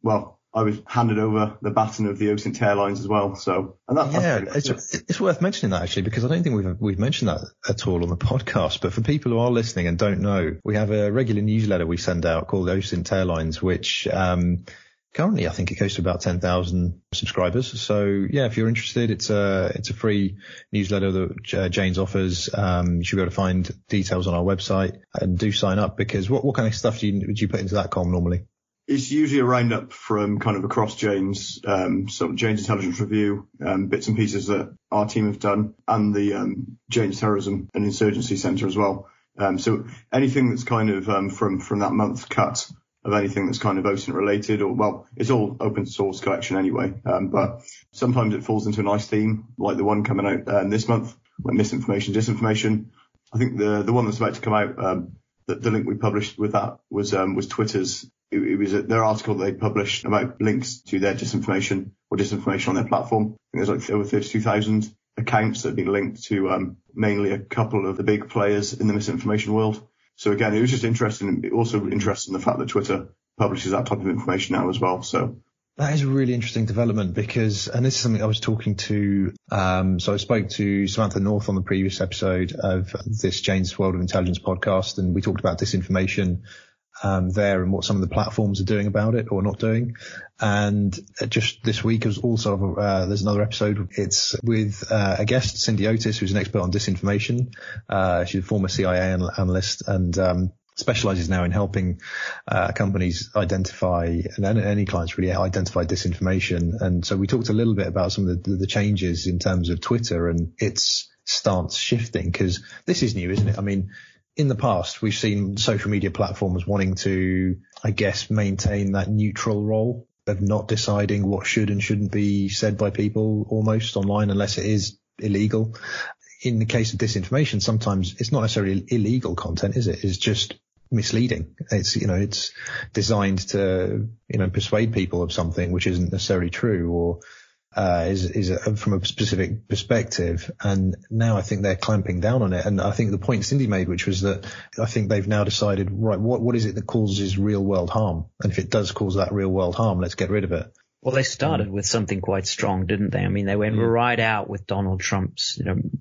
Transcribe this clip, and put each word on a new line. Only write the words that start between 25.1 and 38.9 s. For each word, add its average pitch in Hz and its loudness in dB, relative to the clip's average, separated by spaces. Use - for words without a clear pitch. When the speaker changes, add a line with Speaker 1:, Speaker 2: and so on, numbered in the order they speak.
Speaker 2:
and 90 0
do 107 2
sign 98 2
up, 101 0
because 101 -2
what, 135 2
what 135 0
kind 110 2
of 113 0
stuff 113 -2
do 107 0
you, 98 0
do 107 -2
you 101 2
put 98 -2
into 95 -4
that, 95 0
Colm, 90 0
normally? 87 0
Speaker 1:
It's 131 0
usually 143 4
a 123 4
roundup 120 2
from 104 0
kind 104 0
of 92 -2
across 107 0
Jane's, 98 -2
um, 95 0
so - -2
Jane's 110 0
Intelligence 98 0
Review, 104 0
um, 92 0
bits - -2
and 110 2
pieces 98 0
that 98 -2
our 107 2
team 107 0
have 104 -2
done, 107 0
and 107 2
the, 101 2
um, 98 -4
Jane's 104 0
Terrorism 101 0
and 101 0
Insurgency 104 0
Centre 95 0
as 92 -2
well. 98 0